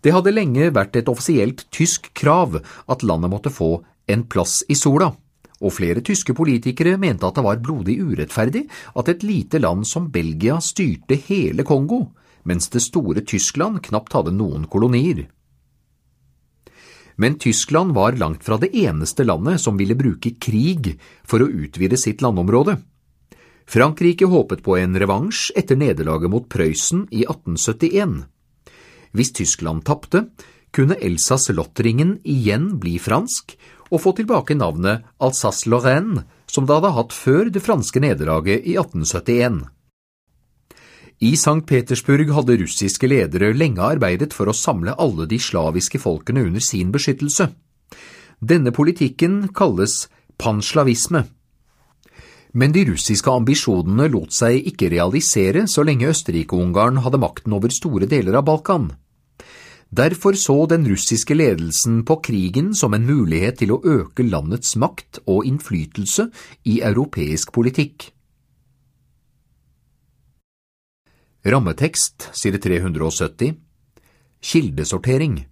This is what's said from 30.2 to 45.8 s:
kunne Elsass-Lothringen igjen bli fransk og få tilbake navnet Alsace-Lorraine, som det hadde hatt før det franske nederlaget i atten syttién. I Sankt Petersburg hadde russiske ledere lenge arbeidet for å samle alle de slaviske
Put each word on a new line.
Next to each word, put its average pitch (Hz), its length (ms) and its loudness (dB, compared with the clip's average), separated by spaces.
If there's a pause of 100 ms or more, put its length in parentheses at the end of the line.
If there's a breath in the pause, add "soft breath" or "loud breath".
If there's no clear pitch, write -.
kunne 139 240 2
Elsass-Lothringen 117 1200 0 (100)
igjen 135 460 0 (100)
bli 85 160 -2
fransk - 560 -4 (340 soft breath)
og 165 140 0
få 190 140 4
tilbake 202 420 0
navnet 92 460 0 (180 soft breath)
Alsace-Lorraine, 131 1040 0 (260 soft breath)
som 135 160 0
det 147 80 6
hadde 160 220 2
hatt - 180 -4
før 175 340 2
det 190 140 -4
franske 143 400 0
nederlaget 80 640 0
i 170 100 -2
atten 82 300 -2
syttién. 117 560 0 (1600 soft breath)
I 117 160 4
Sankt 156 300 2
Petersburg 139 680 2
hadde 123 240 4
russiske 95 480 -2
ledere 101 480 2
lenge 135 240 0
arbeidet 101 560 0
for 101 160 0
å - 40 -2
samle - 440 -2
alle 95 320 0
de 117 80 -2
slaviske 82 640 -2